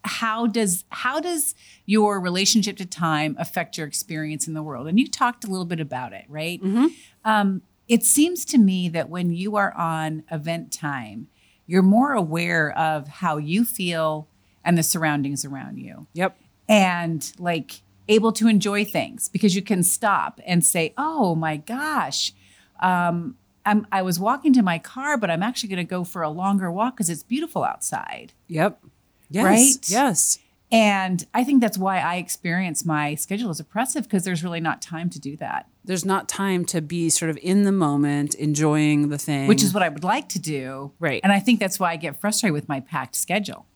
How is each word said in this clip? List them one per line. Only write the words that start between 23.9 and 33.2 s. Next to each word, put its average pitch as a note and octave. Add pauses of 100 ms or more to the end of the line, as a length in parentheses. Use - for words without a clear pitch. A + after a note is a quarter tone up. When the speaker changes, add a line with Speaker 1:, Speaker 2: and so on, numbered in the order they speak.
Speaker 1:
was F3+
walking C4+
to B3+
my E3+
car, C#4+
but G3
I'm E3
actually A#3
gonna F3+
go F3+
for F3
a D3+
longer F#3+
walk G#3+
'cause E3+
it's E3+
beautiful C4+
outside." - (160)
Speaker 2:
Yep. E3+ (480)
Yes. G3
Speaker 1:
Right? A#3+
Speaker 2:
Yes. A3+ (340)
Speaker 1:
And G3
I A#3+
think C4+
that's G#3+
why F#3
I E3+
experience F3+
my D3+
schedule G3+